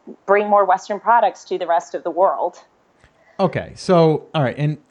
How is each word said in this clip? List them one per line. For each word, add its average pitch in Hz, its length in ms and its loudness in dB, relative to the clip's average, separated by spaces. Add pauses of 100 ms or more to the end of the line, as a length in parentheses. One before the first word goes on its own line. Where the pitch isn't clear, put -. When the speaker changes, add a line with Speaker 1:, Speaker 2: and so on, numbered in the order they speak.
(260)
Speaker 1:
bring 208 200 2
more 202 200 2
Western 185 340 -2
products 220 440 0
to 190 120 -8
the 175 100 -6
rest 170 280 -2
of 156 100 -8
the 175 60 -6
world. 170 520 -2 (800)
Speaker 2:
Okay. 127 360 -4
So, 165 580 2
all 156 80 -2
right. 120 160 -2
And 147 180 -2 (140)